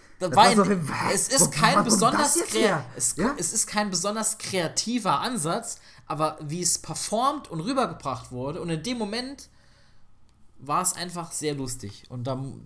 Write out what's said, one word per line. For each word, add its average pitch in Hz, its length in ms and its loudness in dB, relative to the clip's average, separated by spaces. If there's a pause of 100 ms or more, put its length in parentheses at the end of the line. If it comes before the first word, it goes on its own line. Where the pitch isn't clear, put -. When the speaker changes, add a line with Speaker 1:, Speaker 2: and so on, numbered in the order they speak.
(200)
Speaker 1:
das 185 160 -2
Speaker 2:
war 202 80 10
Speaker 1:
war 247 80 10
Speaker 2:
in 220 60 6
Speaker 1:
so 202 60 6
ein, 180 260 2
was? - 260 -2
Speaker 2:
es - 140 2
ist 269 120 4
Speaker 1:
Wo, 151 80 8
Speaker 2:
kein - 220 4
Speaker 1:
wo - 60 4
kommt 302 80 4
Speaker 2:
besonders 226 360 4
Speaker 1:
das 277 140 2
jetzt 339 160 0
Speaker 2:
krea-, 220 160 0
Speaker 1:
her? 156 180 0 (100)
Speaker 2:
es, - 200 -2
Speaker 1:
Ja? 240 240 0
Speaker 2:
es - 140 -4
ist 220 140 0
kein 208 220 -2
besonders 202 480 -2
kreativer 180 840 0
Ansatz, 208 580 -2 (260)
aber 151 380 -2
wie 156 180 -6
es 175 160 2
performt 254 720 -2
und 160 120 -6
rübergebracht 175 680 -4
wurde 135 300 -6
und 170 80 -6
in 156 140 -4
dem 247 160 -4
Moment 240 500 -8 (1120)
war 151 200 -2
es 185 100 0
einfach 170 380 -8
sehr 147 240 -4
lustig. 123 540 -8
Und 123 180 -8
da, 131 120 -4 (260)